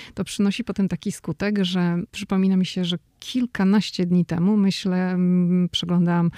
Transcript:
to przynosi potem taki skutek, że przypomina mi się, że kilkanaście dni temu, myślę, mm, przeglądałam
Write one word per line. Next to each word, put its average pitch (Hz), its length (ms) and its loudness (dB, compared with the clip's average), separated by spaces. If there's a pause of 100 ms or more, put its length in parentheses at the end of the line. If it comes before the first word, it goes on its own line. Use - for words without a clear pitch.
(140)
to 185 100 -4
przynosi 202 400 -2
potem 196 240 -2
taki 180 240 -6
skutek, 202 520 -4
że 175 340 0 (120)
przypomina 190 460 0
mi 185 100 2
się, 180 180 -4
że 175 120 -2 (220)
kilkanaście 196 880 0
dni 175 180 2
temu, 175 320 0
myślę, 185 540 0
mm, 180 580 2
przeglądałam 175 680 2